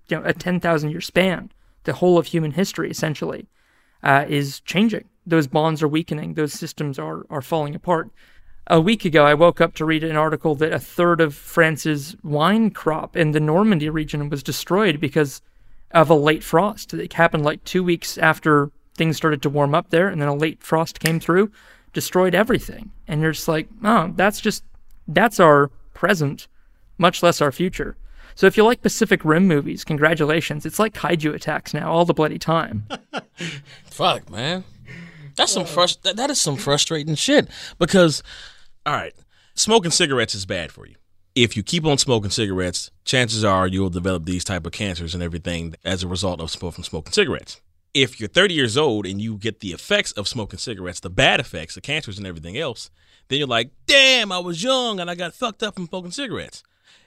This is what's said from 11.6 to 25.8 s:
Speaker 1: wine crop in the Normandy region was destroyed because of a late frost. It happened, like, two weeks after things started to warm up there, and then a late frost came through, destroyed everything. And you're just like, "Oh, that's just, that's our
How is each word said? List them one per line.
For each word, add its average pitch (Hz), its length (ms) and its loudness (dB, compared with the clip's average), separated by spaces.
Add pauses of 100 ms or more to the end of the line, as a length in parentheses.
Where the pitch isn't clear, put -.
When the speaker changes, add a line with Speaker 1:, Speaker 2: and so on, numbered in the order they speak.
Speaker 1:
wine 180 480 2
crop 160 440 -4
in 160 160 2
the 151 80 2
Normandy 156 500 2
region 151 400 -4
was 143 140 -6
destroyed 175 580 0
because 147 400 0 (500)
of 160 180 6
a 170 60 6
late 151 280 2
frost. 202 500 -2
It 165 200 -10
happened, 165 320 2
like, 156 180 -2
two 185 200 -2
weeks 175 340 -2
after 151 540 2 (240)
things 160 220 0
started 151 260 -2
to 147 60 0
warm 143 260 0
up - 140 -2
there, 175 200 2
and 165 120 -4
then 143 60 -2
a 143 80 0
late 151 280 -4
frost 160 360 -2
came 160 200 0
through, 190 300 2 (440)
destroyed 180 420 0
everything. 214 560 -2 (160)
And 156 140 -2
you're 160 100 2
just - 160 -8
like, 160 200 0 (180)
"Oh, 185 300 2
that's 190 260 2
just, - 220 -2 (440)
that's 185 320 2
our 147 280 8 (260)